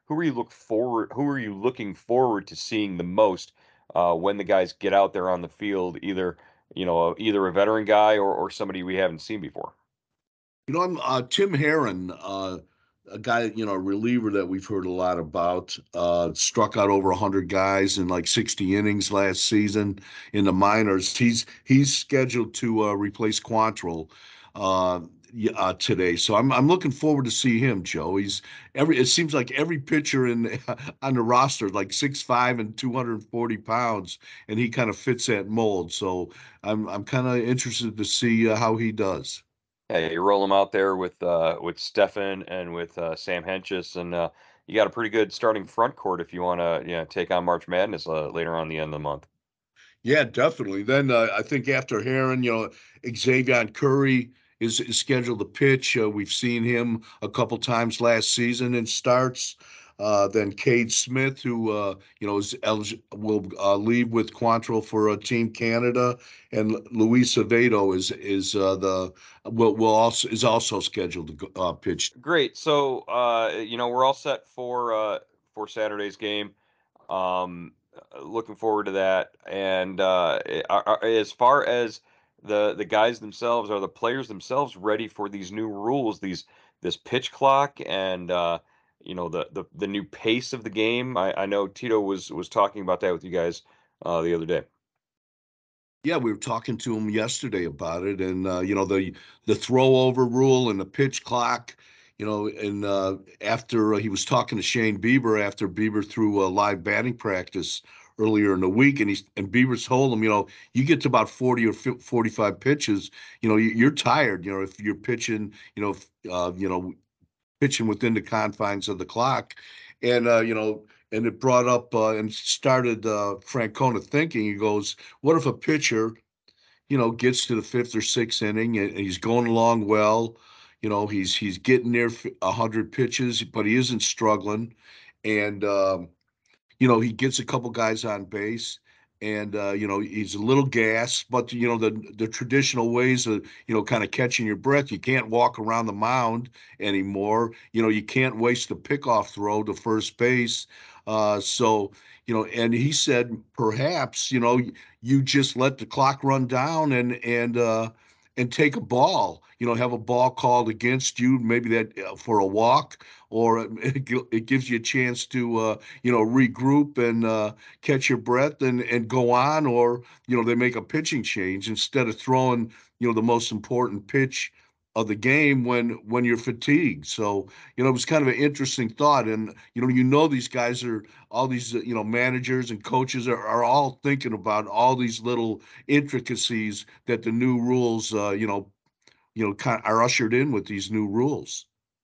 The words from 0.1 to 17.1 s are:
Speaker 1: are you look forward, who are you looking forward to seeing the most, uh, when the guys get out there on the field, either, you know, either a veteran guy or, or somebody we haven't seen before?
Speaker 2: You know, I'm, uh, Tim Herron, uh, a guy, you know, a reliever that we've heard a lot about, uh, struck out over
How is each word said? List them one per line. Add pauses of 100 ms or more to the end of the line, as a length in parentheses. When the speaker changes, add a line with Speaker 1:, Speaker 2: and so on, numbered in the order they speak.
Speaker 1:
are
you
look
forward,
who
are
you
looking
forward
to
seeing
the
most, (420)
uh,
when
the
guys
get
out
there
on
the
field,
either, (360)
you
know,
either
a
veteran
guy
or,
or
somebody
we
haven't
seen
before? (920)
Speaker 2:
You
know,
I'm,
uh,
Tim
Herron,
uh, (520)
a
guy,
you
know,
a
reliever
that
we've
heard
a
lot
about, (160)
uh,
struck
out
over